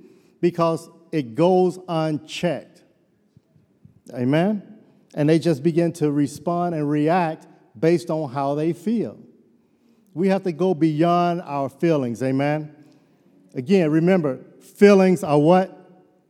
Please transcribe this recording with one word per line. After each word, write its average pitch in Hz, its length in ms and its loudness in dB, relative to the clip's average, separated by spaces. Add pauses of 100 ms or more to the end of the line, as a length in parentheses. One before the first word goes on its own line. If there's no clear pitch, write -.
(400)
because 165 480 -2 (240)
it 127 220 -6
goes 180 520 2
unchecked. 156 960 -6 (1300)
Amen? 160 480 -2 (520)
And 151 140 0
they 165 100 4
just 139 240 -2
begin 165 320 0
to 151 160 -2
respond 170 640 -4
and 151 140 -4
react 160 580 -2 (320)
based 165 320 0
on 156 200 -4
how 139 240 -4
they 156 180 -2
feel. 165 460 -6 (960)
We 180 140 0
have 190 160 0
to 180 80 -4
go 180 200 0
beyond 170 720 0
our 139 260 -6
feelings. 131 540 -2
Amen? 143 520 -2 (800)
Again, 151 360 2
remember, 160 480 2 (220)
feelings 190 600 4
are 151 160 2
what? 185 400 4 (520)